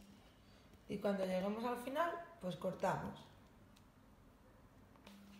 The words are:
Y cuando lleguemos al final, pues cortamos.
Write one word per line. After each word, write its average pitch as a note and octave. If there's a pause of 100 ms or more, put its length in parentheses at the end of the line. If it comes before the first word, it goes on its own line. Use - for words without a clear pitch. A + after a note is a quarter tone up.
(880)
Y G#3
cuando F#3+
lleguemos G3
al B3
final, D4 (280)
pues F3+
cortamos. - (2250)